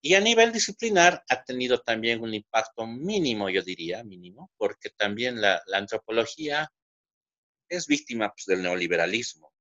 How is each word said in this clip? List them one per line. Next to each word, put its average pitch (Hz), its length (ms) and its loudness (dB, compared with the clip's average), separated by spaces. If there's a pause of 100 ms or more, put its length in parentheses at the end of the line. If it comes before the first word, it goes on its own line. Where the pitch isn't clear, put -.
Y 156 120 2
a 196 60 8
nivel 226 320 6
disciplinar 202 760 2
ha - 160 -2
tenido 127 380 -2
también 113 400 -2
un 113 140 -6
impacto 110 500 -4
mínimo, 123 640 -2
yo 92 140 0
diría, 87 400 -8
mínimo, 95 520 -20
porque - 360 -6
también 113 500 -4
la, 95 240 2
la 98 140 -2
antropología 117 920 -4 (960)
es 175 200 -6
víctima, 117 440 -2
pues, - 140 -18
del 92 160 0
neoliberalismo. 90 1000 -2